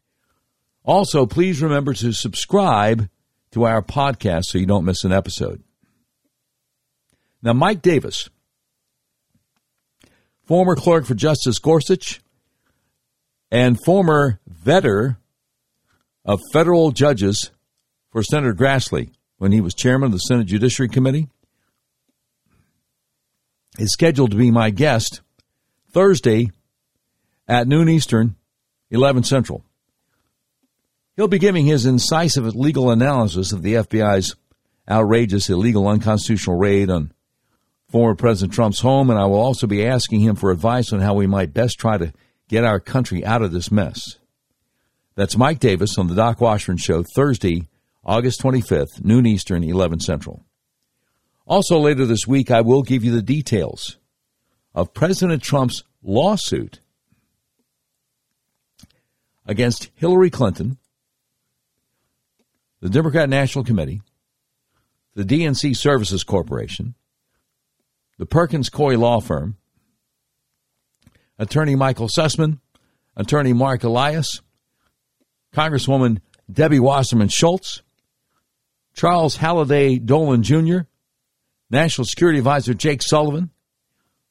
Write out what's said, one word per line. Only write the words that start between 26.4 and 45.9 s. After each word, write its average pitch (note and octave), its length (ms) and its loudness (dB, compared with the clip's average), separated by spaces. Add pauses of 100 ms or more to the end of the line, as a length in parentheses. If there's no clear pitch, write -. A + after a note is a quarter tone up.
at A#2+ 200 0
noon D#3+ 200 4
Eastern, A#2 480 0 (540)
eleven B2+ 340 2
Central. - 400 -2 (1500)
He'll G#3 120 0
be F#3+ 100 2
giving F3 300 2
his C#3 180 2
incisive C3 680 0
legal C3 340 0
analysis A2+ 600 0
of F#2+ 100 -6
the G2+ 140 0
F A2+ 140 0
B G#2+ 120 0
I's G2+ 340 0 (540)
outrageous, G#2+ 600 2
illegal, G2+ 360 2
unconstitutional G#2 720 0
raid G2 320 2
on D#2+ 220 -2 (800)
former A#2 260 2
President G2 380 0
Trump's G#2+ 260 0
home, C3 320 2
and G#2+ 80 2
I G2 60 2
will G2 140 2
also B2 280 0
be G2+ 180 0
asking A#2 360 0
him A2 140 2
for G2 140 0
advice A2+ 420 0
on G#2 80 -2
how G2+ 140 0
we G2+ 140 0
might F#2+ 260 -2
best B2 240 -2
try G#2+ 220 -2
to E2 120 -6 (380)
get A2 140 0
our G#2 160 0
country A2 440 -4
out A2+ 200 -2
of F#2 80 -2
this E2+ 200 -6
mess. - 460 -4 (960)
That's G2 240 -4
Mike C3+ 220 0
Davis G2+ 400 0